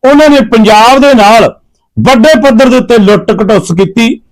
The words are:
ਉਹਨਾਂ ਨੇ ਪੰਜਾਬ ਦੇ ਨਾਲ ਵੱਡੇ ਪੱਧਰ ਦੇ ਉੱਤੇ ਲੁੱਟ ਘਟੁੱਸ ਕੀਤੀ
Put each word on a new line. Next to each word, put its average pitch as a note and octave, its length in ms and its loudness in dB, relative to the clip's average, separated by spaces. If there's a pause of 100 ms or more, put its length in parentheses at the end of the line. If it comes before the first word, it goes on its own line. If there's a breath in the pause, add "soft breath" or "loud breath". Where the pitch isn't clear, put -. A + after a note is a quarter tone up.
ਉਹਨਾਂ D4 260 0
ਨੇ C#4+ 120 2 (120)
ਪੰਜਾਬ A3+ 480 2
ਦੇ C#4 140 2
ਨਾਲ G#3+ 340 2 (480)
ਵੱਡੇ C4+ 440 0
ਪੱਧਰ C4 280 0
ਦੇ B3 80 0
ਉੱਤੇ A#3+ 220 -2
ਲੁੱਟ G3+ 340 -2
ਘਟੁੱਸ G3+ 400 -2
ਕੀਤੀ G3 480 -4 (120)